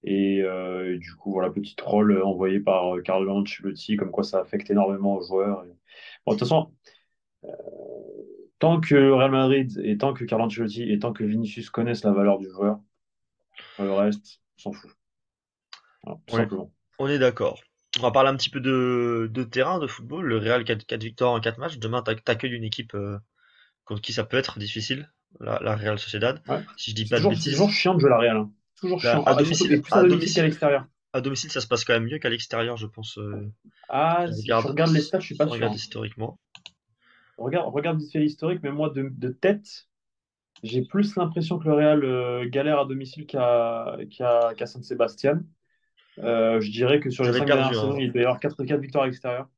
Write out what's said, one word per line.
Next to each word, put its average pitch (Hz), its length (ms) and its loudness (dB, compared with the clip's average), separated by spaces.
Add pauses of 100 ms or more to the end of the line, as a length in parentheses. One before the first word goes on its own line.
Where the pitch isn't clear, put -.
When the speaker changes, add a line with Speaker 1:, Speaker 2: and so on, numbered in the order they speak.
Speaker 1:
Et, 98 380 2
euh, 92 540 -4
et - 20 -8
du 85 160 -14
coup, - 180 -10
voilà, 92 200 0
petit - 240 -8
troll, 104 360 4
euh, 95 140 4
envoyé 95 340 0
par, 92 360 2
euh, 87 80 -6
Carlo 98 340 0
Ancelotti, 98 600 -4
comme 95 120 -2
quoi 101 140 -2
ça 95 160 -2
affecte - 320 -4
énormément 98 460 2
aux 90 40 -6
joueurs. 95 420 -2
Et, 87 40 -18 (580)
bon, - 80 0
de 104 60 -2
toute 120 80 -2
façon, 160 260 2 (720)
euh, - 60 -16 (1080)
tant 165 240 4
que 151 140 4
Real 135 340 8
Madrid 135 540 2
et 104 160 0
tant 135 160 0
que 123 100 -8
Carlo 113 200 0
Ancelotti 113 460 -4
et 104 60 2
tant 110 160 -2
que 110 100 -6
Vinicius 110 460 -4
connaissent 117 340 -2
la 104 100 4
valeur 98 260 4
du 98 100 -10
joueur, 101 300 -2 (960)
le 98 140 -2
reste, 104 500 0 (160)
on - 40 -20
s'en 101 100 -10
fout. - 180 -18 (1120)
Voilà, - 220 -12
tout - 80 -10
Speaker 2:
Ouais. 117 80 0
Speaker 1:
simplement. 104 320 -6 (240)
Speaker 2:
On 135 100 -4
est 143 120 0
d'accord. 113 420 0 (380)
On - 20 -2
va 123 80 2
parler 135 220 6
un 135 40 -2
petit - 140 -4
peu 139 100 -6
de, 123 720 0
de 123 120 -4
terrain, 131 340 0
de 156 80 -4
football. 139 400 -10
Le 113 140 0
Real, 117 240 0
quatre, 113 240 -4
quatre 110 160 -6
victoires 120 300 0
en 117 60 0
quatre 113 200 -4
matchs. 151 180 -8
Demain, 113 240 -4
t'ac-, 113 220 -4
t'accueilles 120 320 -2
une 117 80 -8
équipe, 110 320 -8
euh, 101 240 -6 (680)
contre 107 160 -8
qui 117 120 -8
ça 110 100 -2
peut 123 140 -2
être - 200 -4
difficile, 110 540 -8 (280)
la, 110 220 -4
la 107 140 -2
Real 104 240 -4
Sociedad. 117 480 -4
Speaker 1:
Ouais. 156 140 -4 (140)
Speaker 2:
Si - 140 -12
je 107 60 -8
dis 110 80 -6
Speaker 1:
C'est 107 80 -8
Speaker 2:
pas 120 60 2
de - 20 4
Speaker 1:
toujours, 175 140 4
c'est 165 40 -2
Speaker 2:
bêtises. 143 160 -4
Speaker 1:
toujours 196 160 4
chiant 185 240 0
de 170 60 2
jouer 139 100 6
la 120 80 6
Real, 113 200 4
hein. 107 140 -2 (280)
Toujours 180 240 -2
Speaker 2:
Bah, 120 80 4
Speaker 1:
chiant. - 140 4
Speaker 2:
à 131 120 4
Speaker 1:
Ah, 147 40 4
et 151 40 6
surtout, 160 220 0
Speaker 2:
domicile, 147 60 4
Speaker 1:
et - 80 4
plus - 120 -4
à - 40 6
Speaker 2:
à - 20 8
Speaker 1:
domicile 180 180 8
Speaker 2:
domicile, 165 180 0
Speaker 1:
qu'à 170 80 4
l'extérieur. 147 420 2 (280)
Speaker 2:
à 131 80 0
domicile, 135 300 -6
ça 131 100 -4
se - 60 -8
passe 120 180 0
quand 123 80 2
même 113 120 2
mieux 139 120 -6
qu'à 131 120 -4
l'extérieur, 117 480 -4
je 107 100 -10
pense, 110 320 -14
euh, 104 340 -10 (360)
Speaker 1:
Ah, 165 360 0
Speaker 2:
si 170 60 -6
on - 20 -6
Speaker 1:
si 110 80 -8
Speaker 2:
regarde, 113 220 2
Speaker 1:
tu 131 80 -2
regardes 160 220 4
les 151 80 4
stats, - 180 -2
je - 80 -8
suis 131 80 -10
pas 143 80 2
Speaker 2:
si 151 80 0
on - 20 -4
regarde 113 200 0
Speaker 1:
sûr, 104 40 -8
hein. - 60 -10
Speaker 2:
historiquement. 110 560 -10 (1000)
Speaker 1:
Regarde, 135 340 -4
regarde 160 280 -2
vite 147 120 -10
fait 160 60 -2
l'historique, 156 460 0
mais 139 80 -4
moi, 151 180 -2
de, 135 220 -4
de 127 180 -6
tête, 202 580 -2 (760)
j'ai 117 180 -2
plus 202 340 0
l'impression 170 440 -2
que 156 60 -8
le 151 100 4
Real, 151 280 6
euh, 123 460 -2
galère 143 300 2
à 139 60 2
domicile 135 420 -10
qu'à, 117 680 0 (120)
qu'à, 117 480 2
qu'à 120 80 -4
San 123 160 -14
Sebastian. 127 600 0 (760)
Euh, 113 420 2
je 107 120 -2
dirais 123 280 2
que 139 120 -4
sur 127 120 -2
les 123 40 4
Speaker 2:
J'avais 120 100 2
Speaker 1:
cinq 139 80 2
Speaker 2:
perdu, 139 160 4
Speaker 1:
dernières 123 180 2
Speaker 2:
hein. 120 80 0
Speaker 1:
saisons, 139 120 -2
il 123 120 -2
doit 120 100 0
y 120 40 6
avoir 127 140 2
quatre, 139 240 -4
quatre 143 180 0
victoires 135 220 -2
à 131 40 0
l'extérieur. 127 400 -6 (100)